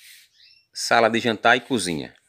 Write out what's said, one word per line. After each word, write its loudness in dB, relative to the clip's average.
sala 2
de -2
jantar 2
e -6
cozinha, -6